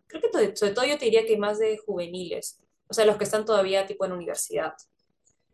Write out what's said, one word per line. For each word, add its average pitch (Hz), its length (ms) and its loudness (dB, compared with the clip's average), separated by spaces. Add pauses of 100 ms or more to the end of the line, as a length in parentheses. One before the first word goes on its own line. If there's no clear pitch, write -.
Creo 311 120 -12
que 466 80 2
to-, 214 280 2
sobre 202 160 0
todo 247 120 0
yo 294 140 2
te 277 60 -4
diría 220 220 4
que 220 120 4
más 208 220 0
de 220 180 0
juveniles, 180 840 -8 (280)
o 208 60 -10
sea, 220 100 4
los 214 120 6
que 208 80 -2
están 214 200 -2
todavía 196 420 2
tipo 196 180 -6
en 185 80 -4
universidad, 170 600 -6 (800)